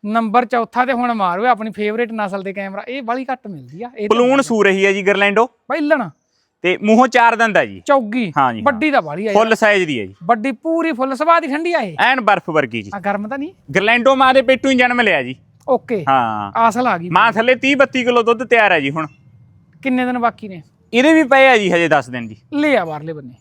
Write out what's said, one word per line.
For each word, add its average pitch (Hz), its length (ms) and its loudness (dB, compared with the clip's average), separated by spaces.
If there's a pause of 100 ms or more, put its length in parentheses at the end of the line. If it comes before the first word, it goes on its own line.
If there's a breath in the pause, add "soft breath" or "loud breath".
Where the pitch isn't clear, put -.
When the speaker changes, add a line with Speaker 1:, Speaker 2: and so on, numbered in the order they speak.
Speaker 1:
ਨੰਬਰ 226 380 0
ਚੌਥਾ 240 400 -2
ਤੇ 262 80 -2
ਹੁਣ 240 220 -2
ਮਾਰੋ 190 300 -2
ਆਪਣੀ 220 260 -2
ਫੇਵਰੇਟ 214 420 -6
ਨਸਲ 196 300 -6
ਦੇ 190 100 -10
ਕੈਮਰਾ। 196 360 -12
ਇਹ 262 140 -10
ਬਾਹਲੀ 240 300 -6
ਘੱਟ 254 140 -10
ਮਿਲਦੀ 156 360 -16
ਆ। 240 140 -14
ਇਹ 208 120 -6
ਤਾਂ 208 80 2
Speaker 2:
ਪਲੂਣ 247 120 2
Speaker 1:
ਬਹੁਤ 269 160 2
Speaker 2:
ਸੂ 220 180 0
ਰਹੀ 196 240 2
ਹੈ 196 60 2
ਜੀ 196 100 -2
ਗਰਲੈਂਡੋ। 202 440 2
Speaker 1:
ਪਹਿਲਣ। 294 640 -4 (540)
Speaker 2:
ਤੇ 180 200 0
ਮੂੰਹੋਂ 220 260 4
ਚਾਰ 233 280 4
ਦੰਦ 220 200 0
ਆ 151 80 4
ਜੀ। 98 220 -10
Speaker 1:
ਚੌਗੀ। 233 500 0
Speaker 2:
ਹਾਂ 135 160 2
ਜੀ, 113 80 -8
ਹਾਂ। 110 40 -8
Speaker 1:
ਵੱਡੀ 285 260 0
ਤਾਂ 240 120 2
ਬਾਹਲੀ 160 240 -8
ਆ 208 60 -2
Speaker 2:
ਫੁੱਲ 220 160 4
Speaker 1:
ਯਾਰ। 220 60 4
Speaker 2:
ਸਾਈਜ਼ 208 320 2
ਦੀ 135 140 -4
ਹੈ 98 60 -6
ਜੀ। 95 160 -16
Speaker 1:
ਵੱਡੀ 220 300 -2
ਪੂਰੀ 320 400 -4
ਫੁੱਲ 262 240 -4
ਸੁਭਾਅ 330 240 2
ਦੀ 320 60 -8
ਠੰਡੀ 320 260 -4
ਆ 320 80 0
ਇਹ। 180 200 -8
Speaker 2:
ਐਨ 254 200 2
ਬਰਫ਼ 196 300 0
ਵਰਗੀ 120 320 -2
ਜੀ। 98 120 -14
Speaker 1:
ਆ 101 40 -10
ਗਰਮ 202 300 -6
ਤਾਂ 269 100 -8
ਨਹੀਂ? 311 140 -10 (220)
Speaker 2:
ਗਰਲੈਂਡੋ 233 420 2
ਮਾਂ 262 180 4
ਦੇ 262 80 4
ਪੇਟੋਂ 262 280 0
ਹੀ 262 60 2
ਜਨਮ 247 240 2
ਲਿਆ 180 220 2
ਜੀ। 127 140 -8 (320)
Speaker 1:
ਓਕੇ। 226 400 -2
Speaker 2:
ਹਾਂ। 110 480 0
Speaker 1:
ਆਸ 226 220 2
ਲਾ 233 200 0
ਗਈ 170 120 -10
Speaker 2:
ਮਾਂ 202 160 4
Speaker 1:
ਪੂਰੀ। 220 80 0
Speaker 2:
ਥੱਲੇ 233 200 2
ਤੀਹ 269 220 0
ਬੱਤੀ 254 280 0
ਕਿਲੋ 240 180 2
ਦੁੱਧ 233 220 0
ਤਿਆਰ 214 280 4
ਹੈ 160 80 2
ਜੀ 139 100 -4
ਹੁਣ। 156 160 -6 (760)
Speaker 1:
ਕਿੰਨੇ 254 220 -2
ਦਿਨ 247 140 -4
ਬਾਕੀ 226 300 -4
ਨੇ? 175 140 -16 (300)
Speaker 2:
ਇਹਦੇ 254 200 4
ਵੀ 320 100 6
ਪਏ 269 260 6
ਆ 247 80 6
ਜੀ 196 160 2
ਹਜੇ 170 160 2
ਦਸ 139 220 2
ਦਿਨ 120 180 -8
ਜੀ। 107 80 -16 (180)
Speaker 1:
ਲੈ 294 220 2
ਆ 185 80 0
ਬਾਹਰਲੇ 156 280 -10
ਬੰਨੇ। 131 280 -16